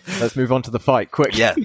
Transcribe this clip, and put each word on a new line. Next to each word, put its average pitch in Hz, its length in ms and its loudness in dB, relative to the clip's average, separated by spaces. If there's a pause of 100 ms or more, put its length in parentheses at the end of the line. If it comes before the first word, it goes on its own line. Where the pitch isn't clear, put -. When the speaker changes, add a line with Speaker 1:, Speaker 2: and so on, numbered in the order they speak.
(220)
Speaker 1:
Let's 120 140 -2
move 127 160 0
on 131 100 2
to 117 100 -12
the 117 80 -4
fight, 123 320 2
quick. - 240 0
Speaker 2:
Yeah. 113 300 2